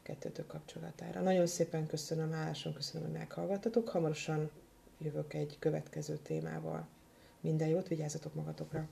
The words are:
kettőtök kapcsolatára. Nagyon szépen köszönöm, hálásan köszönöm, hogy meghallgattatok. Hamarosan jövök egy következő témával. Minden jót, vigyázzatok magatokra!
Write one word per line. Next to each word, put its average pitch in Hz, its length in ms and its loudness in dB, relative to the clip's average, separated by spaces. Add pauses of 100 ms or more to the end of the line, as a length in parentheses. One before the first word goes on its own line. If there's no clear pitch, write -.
kettőtök - 440 -6
kapcsolatára. 165 720 -6
Nagyon 185 260 6
szépen 165 400 2
köszönöm, 160 440 0
hálásan 160 420 -2
köszönöm, 160 340 -4
hogy 160 100 -2
meghallgattatok. 196 720 2
Hamarosan 156 640 2 (460)
jövök 151 360 -4
egy 151 260 -2
következő 156 580 0
témával. 160 720 -4 (540)
Minden 156 260 4
jót, 180 200 4
vigyázzatok 156 460 -2
magatokra! 156 580 -4